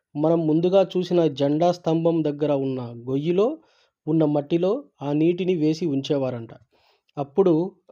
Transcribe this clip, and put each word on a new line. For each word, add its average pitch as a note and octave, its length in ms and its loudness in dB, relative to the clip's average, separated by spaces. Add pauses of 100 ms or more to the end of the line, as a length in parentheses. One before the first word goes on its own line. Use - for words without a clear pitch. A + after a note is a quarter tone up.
(160)
మనం D#3+ 300 2
ముందుగా E3+ 380 4
చూసిన F3+ 360 -2 (140)
జెండా D3 380 2
స్తంభం E3 520 0
దగ్గర D3 360 -2
ఉన్న C3 220 -4 (240)
గొయ్యిలో E3 420 0 (600)
ఉన్న D#3+ 180 2
మట్టిలో D3+ 460 0 (300)
ఆ C#3+ 120 -6
నీటిని F3 420 0
వేసి D#3 300 0
ఉంచేవారంట. C3+ 640 -4 (640)
అప్పుడు E3+ 360 2 (380)